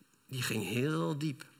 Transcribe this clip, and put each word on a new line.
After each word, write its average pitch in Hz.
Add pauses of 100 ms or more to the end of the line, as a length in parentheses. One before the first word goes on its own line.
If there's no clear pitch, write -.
(260)
die 131
ging 113
heel 151
diep. 147 (140)